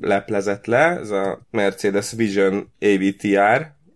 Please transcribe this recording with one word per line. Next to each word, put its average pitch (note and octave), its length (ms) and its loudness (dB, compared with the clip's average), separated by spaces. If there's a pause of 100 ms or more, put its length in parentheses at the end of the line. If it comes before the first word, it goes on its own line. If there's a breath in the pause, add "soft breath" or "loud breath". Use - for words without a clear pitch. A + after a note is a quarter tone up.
leplezett G2+ 680 -4
le, D3+ 320 2
ez G#2+ 120 -10
a G2 400 -4
Mercedes G2+ 640 -2
Vision G2+ 680 0
A G2+ 180 2
V G2 180 0
T - 60 -20 (340)
R, D3+ 160 -4 (240)